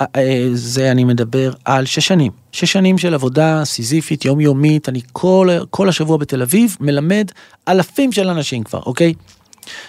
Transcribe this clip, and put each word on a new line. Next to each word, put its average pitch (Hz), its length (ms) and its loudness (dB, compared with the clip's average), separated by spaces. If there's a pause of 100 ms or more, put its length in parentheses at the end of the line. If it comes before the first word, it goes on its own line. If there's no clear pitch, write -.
אה, 139 60 -2 (100)
אה, 131 360 0
זה 123 380 -2
אני 127 140 4
מדבר 123 480 0 (120)
על 131 220 0
שש - 200 -2
שנים, 151 260 2 (200)
שש - 200 -4
שנים 190 260 2
של 165 160 0
עבודה 151 500 0
סיזיפית, 143 600 -4
יומיומית, 147 640 2
אני 127 120 -4 (120)
כל, 185 360 2 (220)
כל 196 180 0
השבוע 160 280 0
בתל 143 260 -4
אביב 196 380 0
מלמד 156 500 0 (380)
אלפים 190 440 0
של 190 160 -2
אנשים 135 360 -4
כבר, - 220 -8
אוקיי? 160 280 2 (760)